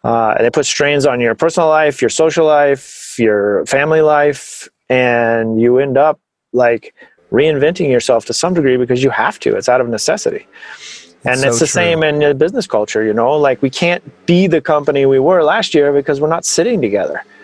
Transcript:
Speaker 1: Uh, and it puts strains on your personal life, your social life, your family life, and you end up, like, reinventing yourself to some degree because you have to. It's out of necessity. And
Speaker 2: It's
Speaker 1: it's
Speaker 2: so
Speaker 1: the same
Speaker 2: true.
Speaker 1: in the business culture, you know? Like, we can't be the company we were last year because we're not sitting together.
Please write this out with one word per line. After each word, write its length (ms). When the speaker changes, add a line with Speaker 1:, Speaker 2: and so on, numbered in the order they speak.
Speaker 1:
Uh, 320
and 100
it 60
puts 160
strains 380
on 140
your 140
personal 340
life, 320
your 100
social 360
life, 720
your 480
family 360
life, 680
and 720
you 180
end 180
up, 240
like, 420
reinventing 580
yourself 340
to 80
some 220
degree 220
because 260
you 80
have 300
to. 160
It's 120
out 120
of 80
necessity. 580
And 100
Speaker 2:
It's 100
Speaker 1:
it's 140
Speaker 2:
so 60
Speaker 1:
the 20
same 340
Speaker 2:
true. 80
Speaker 1:
in 120
the 160
business 320
culture, 340
you 100
know? 240
Like, 260
we 80
can't 560
be 200
the 140
company 460
we 120
were 240
last 320
year 180
because 280
we're 80
not 160
sitting 360
together. 440